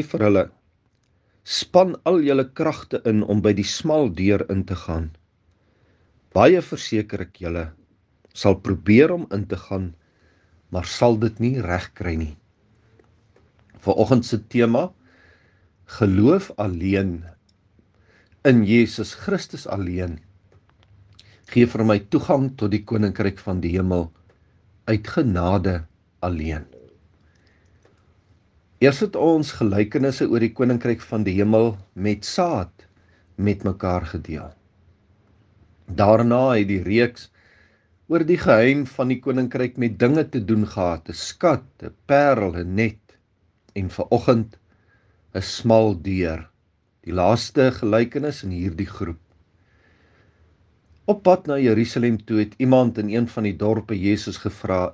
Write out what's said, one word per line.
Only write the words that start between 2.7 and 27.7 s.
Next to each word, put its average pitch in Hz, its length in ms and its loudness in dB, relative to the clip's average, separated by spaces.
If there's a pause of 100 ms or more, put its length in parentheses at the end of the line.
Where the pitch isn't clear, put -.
in 107 200 2
om 104 180 0
by 104 160 4
die 101 80 -2
smal 151 480 0
deur 98 380 2
in 95 120 0
te 95 120 -6
gaan. 82 340 -6 (1300)
Baie 160 240 6
verseker 107 600 -6
ek - 200 -16
julle, 85 300 -6 (640)
sal 101 180 2
probeer 107 580 4
om 175 200 -6
in 101 160 -6
te 92 100 -8
gaan, 95 380 -8 (760)
maar 90 160 -6
sal 120 320 2
dit 110 220 -4
nie 123 220 -2
reg 90 340 -6
kry 82 200 -6
nie." 78 220 -8 (1400)
Vanoggend 113 460 2
se - 120 -4
tema: 120 560 0 (1040)
geloof 110 600 2
alleen 92 680 -4 (1200)
in 123 180 6
Jesus 110 520 0
Christus - 500 -8
alleen, 90 540 -6 (1300)
gee 120 240 4
vir 110 160 -2
my 107 140 4 (100)
toegang 139 380 0 (100)
tot 104 160 -2
die 104 80 -2
Koninkryk 104 560 -2
van 92 240 -6
die 85 140 -4
Hemel 90 320 0 (840)
uit 110 180 -2
genade 95 680 0 (500)
alleen. 78 380 -6 (2250)